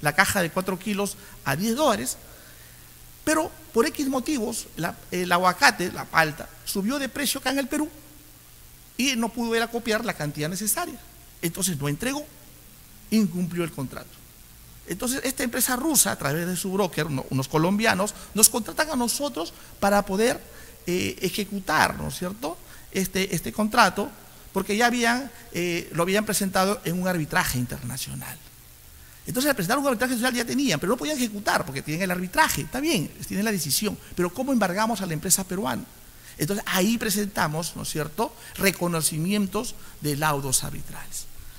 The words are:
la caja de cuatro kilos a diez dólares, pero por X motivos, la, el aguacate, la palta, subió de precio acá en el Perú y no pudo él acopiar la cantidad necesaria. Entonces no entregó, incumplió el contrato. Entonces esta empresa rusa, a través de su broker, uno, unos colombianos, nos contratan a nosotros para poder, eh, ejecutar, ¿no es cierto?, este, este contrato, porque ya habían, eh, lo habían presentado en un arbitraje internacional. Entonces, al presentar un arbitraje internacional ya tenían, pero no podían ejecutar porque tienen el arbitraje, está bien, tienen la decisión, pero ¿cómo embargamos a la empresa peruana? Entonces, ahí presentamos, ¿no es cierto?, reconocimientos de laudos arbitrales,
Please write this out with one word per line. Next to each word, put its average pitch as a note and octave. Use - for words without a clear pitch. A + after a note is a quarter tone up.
la D3
caja G3
de E3
cuatro F#3
kilos G3+
a C3+
diez A3+
dólares, B3
pero D#4
por A3+
X D4
motivos, B3
la, E3+
el F3+
aguacate, F#3
la -
palta, D#3
subió G#3
de C4+
precio C4+
acá C4
en C4+
el C4+
Perú D4+
y C4
no A3+
pudo A#3
él A3+
acopiar A#3
la G3
cantidad D3+
necesaria. A3
Entonces F3+
no C#3
entregó, C4
incumplió F3
el D#3+
contrato. -
Entonces A#3+
esta C4+
empresa B3+
rusa, C4
a -
través D#3+
de F3+
su F#3+
broker, F#3
uno, D3
unos C3
colombianos, G3+
nos A3
contratan D4+
a D#4
nosotros C#4+
para G3+
poder, G#3
eh, F3+
ejecutar, F#3+
¿no D3+
es D3
cierto?, A3+
este, F#3+
este -
contrato, G#3+
porque F#3+
ya A#3+
habían, A#3+
eh, E3+
lo E3+
habían G3
presentado G3
en F3
un F3+
arbitraje E3
internacional. B2+
Entonces, B3+
al C#4
presentar G#3
un C#4
arbitraje B3
internacional A#3+
ya -
tenían, A#3+
pero F3+
no B3+
podían D4+
ejecutar A3
porque C#3
tienen D#3
el F#3+
arbitraje, F3+
está -
bien, C#4
tienen G3
la A3+
decisión, F3+
pero F3+
¿cómo C4
embargamos G#3+
a F#3+
la E3
empresa E3
peruana? C3
Entonces, F#3+
ahí F#3+
presentamos, F#3
¿no E3
es -
cierto?, D#3+
reconocimientos F#3
de D3
laudos C#3+
arbitrales, -